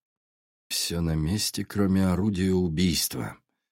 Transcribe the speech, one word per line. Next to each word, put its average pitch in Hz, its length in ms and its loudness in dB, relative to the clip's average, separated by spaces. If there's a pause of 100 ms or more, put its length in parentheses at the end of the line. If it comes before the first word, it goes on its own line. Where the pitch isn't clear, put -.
(680)
«Всё - 320 -4
на 80 140 0
месте, 95 500 -2
кроме 95 440 2
орудия 92 440 0
убийства», 87 880 0 (340)